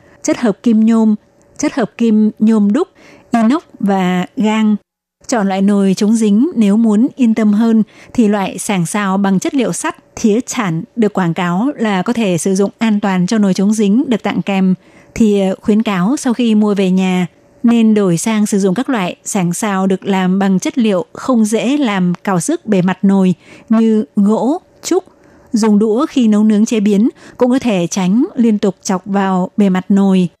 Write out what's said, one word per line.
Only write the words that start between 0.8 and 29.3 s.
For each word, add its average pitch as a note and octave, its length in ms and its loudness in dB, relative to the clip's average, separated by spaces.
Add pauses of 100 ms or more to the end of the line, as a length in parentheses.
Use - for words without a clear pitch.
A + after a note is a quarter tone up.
nhôm, A3 300 2 (420)
chất D4+ 160 -4
hợp A#3 240 -4
kim G#3+ 420 2
nhôm G#3+ 340 2
đúc, E4 140 -2 (440)
inox A#3 320 0 (160)
và F3+ 460 -2 (120)
gang. G#3+ 380 0 (520)
Chọn G#3+ 200 -2
loại G3 140 -2
nồi G3 360 2
chống G#3+ 180 0
dính A3 400 2
nếu G#3 220 2
muốn A3+ 380 2
yên A#3 180 2
tâm G#3+ 200 2
hơn A3+ 300 2 (300)
thì A3 140 2
loại G3+ 300 -2
sàng F#3 280 -2
xào G3 320 -4
bằng G3 220 0
chất E4 160 -4
liệu G#3+ 180 0
sắt, D#4+ 220 -6 (200)
thía G#3+ 260 0
chản F3 420 -6 (120)
được G#3+ 180 0
quảng F3 200 0
cáo F#3 420 -2
là G#3 260 -2
có A#3+ 120 -4
thể G3 240 0
sử F#3+ 180 0
dụng G3 220 0
an G#3+ 220 0
toàn F#3 280 0
cho A3+ 100 -2
nồi G3 160 2
chống G3+ 200 0
dính G#3+ 340 2
được A3+ 160 -2
tặng G3+ 180 -4
kèm, F#3+ 340 0 (400)
thì G#3 260 2 (200)
khuyến A3 220 0
cáo G#3 340 -2
sau B3+ 160 -2
khi A3+ 220 0
mua G#3+ 180 2
về F#3+ 180 0
nhà F#3 360 0 (360)
nên A#3 300 4
đổi F#3+ 240 2
sang G#3+ 280 -2
sử G#3 140 -2
dụng F#3+ 140 0
các B3+ 160 -4
loại G3+ 340 -4
sàng F3 300 -4
xào G3 340 -2
được F#3+ 180 -2
làm F#3+ 340 0
bằng G3 200 0
chất D4+ 180 -4
liệu G#3+ 360 0
không A3+ 320 -2
dễ A3 320 -2
làm G3 360 0 (100)
cào F#3+ 160 -2
xước D4 260 -4
bề G3 160 0
mặt F#3 200 -2
nồi F#3+ 320 2 (360)
như A3 360 2 (100)
gỗ, G#3+ 460 0 (220)
trúc. F4+ 200 -2 (500)
Dùng G#3 260 2
đũa A3+ 260 0
khi B3 220 0
nấu G#3+ 160 2
nướng G#3+ 220 2
chế A3+ 140 -2
biến G#3 300 2 (280)
cũng B3 140 0
có C4 80 0
thể F#3+ 280 -2
tránh G3 380 0 (100)
liên A3+ 220 2
tục G3+ 260 -2
chọc F#3 220 -4
vào F#3+ 520 -2